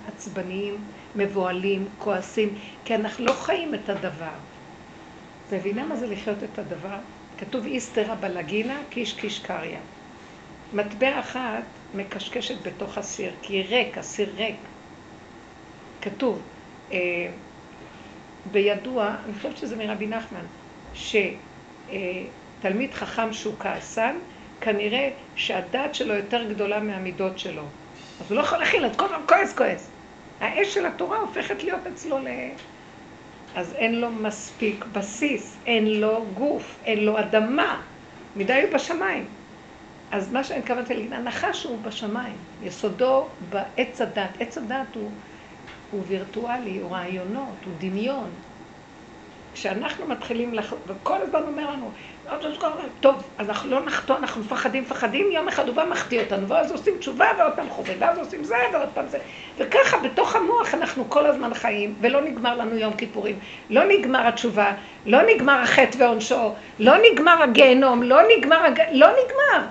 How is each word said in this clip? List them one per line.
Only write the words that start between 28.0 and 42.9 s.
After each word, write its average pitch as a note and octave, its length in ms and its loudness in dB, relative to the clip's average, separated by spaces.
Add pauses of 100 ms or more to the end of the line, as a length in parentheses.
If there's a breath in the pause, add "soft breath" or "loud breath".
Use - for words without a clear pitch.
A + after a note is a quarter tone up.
אז - 100 -10
הוא G#3 60 0
לא C#4+ 40 4
יכול D#4 180 0
להכיל, F4 260 2
אז A3 120 -2
כל - 80 2
הזמן F4+ 140 -2 (100)
כועס, G4 240 6
כועס. G3+ 380 -2 (500)
האש D#4 340 0
של F4+ 120 0
התורה F4+ 320 -4
הופכת - 440 -6
להיות F4+ 240 -6
אצלו - 320 -6
ל-, - 320 -8 (1040)
אז F3 200 -6
אין A3+ 260 0
לו A#3+ 100 -2
מספיק G#3+ 840 -4
בסיס, A3 640 -4 (100)
אין G#3+ 340 2
לו A3 240 0 (100)
גוף, C4+ 500 -4
אין G#3+ 200 0
לו G#3+ 140 2
אדמה. A3+ 600 0 (560)
מדי B3 260 2
הוא G4 100 0
בשמיים. E4 540 -2 (840)
אז G3 200 -4
מה C4+ 120 0
שאני D4+ 140 -6
התכוונתי B3 360 -4
להגיד, A3 180 -6
הנחש B3 520 -4
הוא A#3+ 180 -6
בשמיים, A3 540 -6 (260)
יסודו B3 640 0 (240)